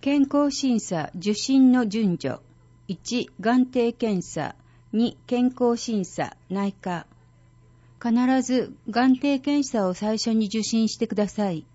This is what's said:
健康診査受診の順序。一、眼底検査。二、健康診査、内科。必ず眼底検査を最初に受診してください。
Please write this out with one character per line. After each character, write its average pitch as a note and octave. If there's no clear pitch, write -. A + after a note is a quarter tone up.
健 C#4+
康 C#4+
診 B3+
査 D#3+
受 G3
診 C4
の B3
順 G3
序。 C3
一、 A3+
眼 B3
底 A#3+
検 G#3+
査。 -
二、 A3+
健 B3
康 B3
診 A3
査、 -
内 G3
科。 F3+
必 A#3+
ず B3
眼 B3
底 C#4
検 C#4+
査 G#3+
を F3+
最 G#3+
初 A3+
に A3
受 G#3+
診 A3+
し -
て A3
く -
だ G3+
さ G3+
い。 D#3+